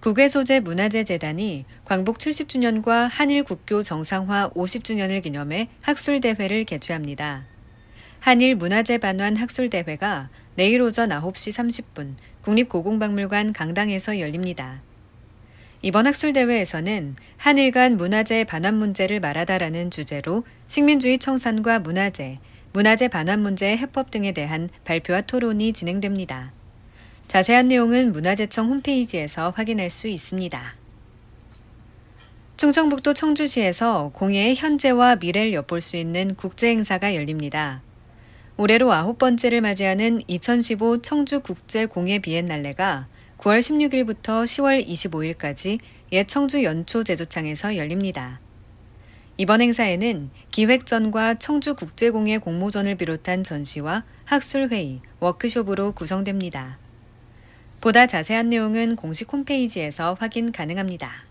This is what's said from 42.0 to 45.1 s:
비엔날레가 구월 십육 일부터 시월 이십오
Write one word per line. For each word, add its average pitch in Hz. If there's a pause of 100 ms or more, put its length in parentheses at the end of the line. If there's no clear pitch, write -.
비엔날레가 160 (280)
구월 208
십육 294
일부터 226
시월 269
이십오 160